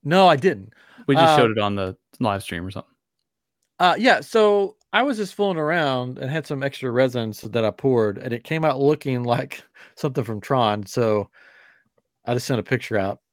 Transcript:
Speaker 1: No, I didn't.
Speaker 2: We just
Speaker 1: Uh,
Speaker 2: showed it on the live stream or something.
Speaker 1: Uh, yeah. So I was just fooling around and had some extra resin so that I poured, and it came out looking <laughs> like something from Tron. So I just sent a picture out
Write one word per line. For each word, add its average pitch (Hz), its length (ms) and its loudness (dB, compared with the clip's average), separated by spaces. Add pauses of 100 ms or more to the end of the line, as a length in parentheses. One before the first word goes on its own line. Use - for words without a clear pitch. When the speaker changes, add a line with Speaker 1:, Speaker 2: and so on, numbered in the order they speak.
Speaker 1:
No, 180 240 6
I 160 80 8
didn't. 120 380 -2 (340)
Speaker 2:
We 139 80 4
just 160 180 6
Speaker 1:
Uh, 151 40 6
Speaker 2:
showed 117 140 4
it 110 80 -2
on 101 160 0
the 95 200 -6 (240)
live 101 240 -2
stream 87 220 -8
or 95 60 -10
something. - 200 -16 (880)
Speaker 1:
Uh, 175 180 4
yeah. 202 240 2
So 208 560 2 (160)
I 220 100 2
was 269 140 -2
just 202 180 -8
fooling 196 220 -2
around 139 600 -2
and 131 140 -8
had 156 160 -6
some 135 160 -6
extra 135 280 -6
resin 120 420 0
so - 160 -14
that 113 160 0
I 104 60 0
poured, 110 460 0
and 120 160 -8
it 117 100 -8
came 160 220 -4
out 135 140 0
looking 139 440 0
<laughs> - 0 -
like 123 400 -4 (320)
something 135 280 -4
from 107 180 -8
Tron. 107 440 0
So 107 440 -2 (960)
I 120 80 -2
just 123 140 -4
sent 123 120 -2
a 104 40 -6
picture 120 340 -4
out 98 220 -4 (140)